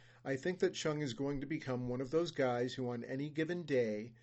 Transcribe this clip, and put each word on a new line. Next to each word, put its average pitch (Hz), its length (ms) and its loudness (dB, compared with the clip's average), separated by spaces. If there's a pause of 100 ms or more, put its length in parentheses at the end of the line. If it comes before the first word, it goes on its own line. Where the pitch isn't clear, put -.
(260)
I 135 100 0
think 180 240 -2
that 180 140 4
Chung 151 280 0
is 135 120 -2
going 139 260 -2
to 127 80 -4
become 127 400 -2
one 123 140 -2
of 131 100 -6
those 160 200 2
guys 123 420 2
who 127 160 -2
on 117 160 -4
any 135 240 -4
given 160 340 -2
day 123 480 2 (120)